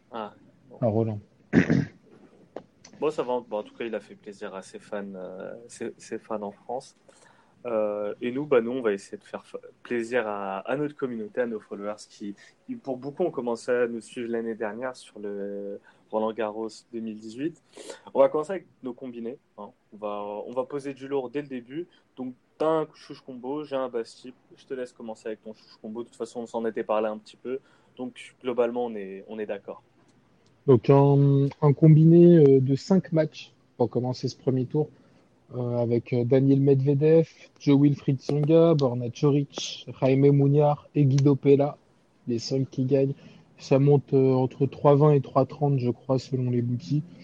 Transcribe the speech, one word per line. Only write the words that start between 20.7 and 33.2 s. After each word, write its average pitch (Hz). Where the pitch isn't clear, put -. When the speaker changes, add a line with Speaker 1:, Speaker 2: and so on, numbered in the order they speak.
Speaker 1:
du 135
lourd 135
dès 143
le 143
début. 131
Donc, 127
t'as 151
un 160
chouche -
combo, 135
j'ai 139
un 131
Bastille. 123
Je -
te 135
laisse 127
commencer 113
avec 110
ton 110
chouche -
combo. 113
De -
toute -
façon, 117
on 117
s'en 113
était 113
parlé 107
un 107
petit -
peu. 127
Donc, -
globalement, 120
on 113
est, 98
on 110
est 104
d'accord. 101
Speaker 2:
Donc, 131
un, 139
un 151
combiné, 165
euh, 139
de 135
cinq -
matchs 156